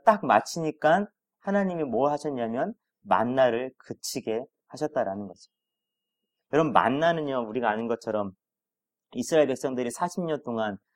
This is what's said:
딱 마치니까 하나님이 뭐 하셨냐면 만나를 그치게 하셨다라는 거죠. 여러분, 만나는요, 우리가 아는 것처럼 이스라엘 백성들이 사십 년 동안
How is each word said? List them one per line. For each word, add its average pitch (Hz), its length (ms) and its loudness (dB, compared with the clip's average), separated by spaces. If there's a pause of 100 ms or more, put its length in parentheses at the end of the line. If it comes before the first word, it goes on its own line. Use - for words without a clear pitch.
딱 208 220 4
마치니까 156 800 2 (340)
하나님이 190 440 -2
뭐 131 260 0
하셨냐면 143 640 -4 (280)
만나를 120 760 2
그치게 113 680 -6 (240)
하셨다라는 107 600 -4
거죠. - 240 -20 (1000)
여러분, 151 180 4
만나는요, 135 760 2
우리가 117 220 0
아는 110 180 -2
것처럼 107 440 -2 (800)
이스라엘 143 360 2
백성들이 127 440 -2
사십 175 320 -4
년 156 200 -4
동안 110 340 -4 (180)